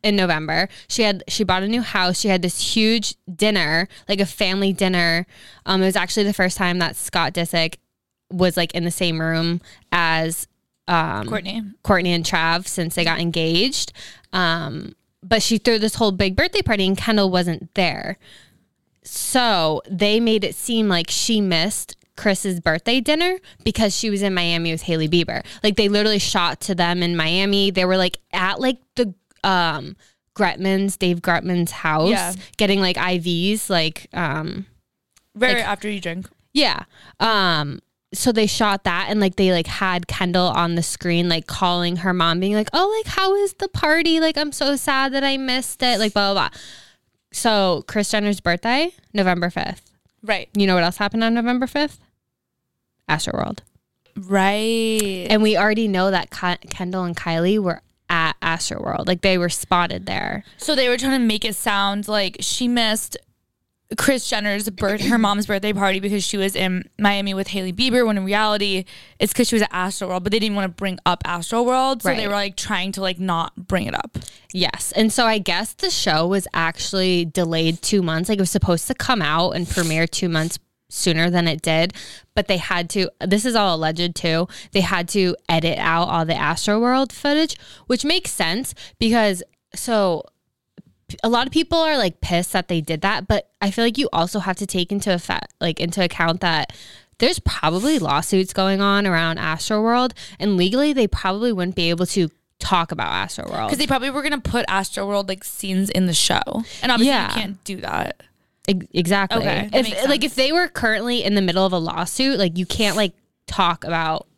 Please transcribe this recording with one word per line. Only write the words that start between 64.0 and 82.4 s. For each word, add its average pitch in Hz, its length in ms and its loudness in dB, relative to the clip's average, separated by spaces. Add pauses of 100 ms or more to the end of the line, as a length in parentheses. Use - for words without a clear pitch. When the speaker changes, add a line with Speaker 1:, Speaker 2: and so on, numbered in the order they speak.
Speaker 2:
Jenner's 208 400 -2
birth-, 202 380 -2
her 226 100 2
mom's 208 300 2
birthday 208 260 -2
party 196 260 0
because 196 240 -2
she - 140 -4
was 190 180 -2
in 185 320 -2 (120)
Miami 202 340 2
with 190 140 -4
Hailey 185 260 -4
Bieber, 247 320 2
when 214 140 0
in 190 40 -2
reality, 202 640 0 (320)
it's - 160 0
'cause 240 140 2
she - 80 0
was 214 80 4
at - 80 -2
Astroworld, 185 500 -4
but 196 100 -2
they 220 60 2
didn't 208 180 0
wanna 196 140 -2
bring 185 380 -6
up 175 160 0
Astroworld, 240 800 0
so 185 60 2
they 254 100 0
Speaker 1:
Right. 214 80 -2
Speaker 2:
were, 202 80 -2
like, 202 200 -2
trying 190 360 -4
to, 190 100 -8
like, 185 180 -2
not 180 480 -2
bring 180 200 -2
it - 80 -4
up. - 240 -6 (340)
Speaker 1:
Yes. - 420 -2
And 220 160 2
so 247 140 2
I 220 140 2
guess 185 340 -4
the 381 160 -4
show 165 380 0
was 190 260 0
actually 175 720 0
delayed 165 560 0
two 202 220 2
months. 165 260 -2
Like, 214 80 2
it 196 40 2
was 180 100 2
supposed 175 360 2
to 262 60 -4
come 226 300 0
out 165 280 2
and 170 160 -4
premiere 165 380 0
two 175 240 -2
months 160 300 -2 (320)
sooner 170 400 2
than 175 160 2
it 160 160 -2
did, 165 300 2 (420)
but 202 120 0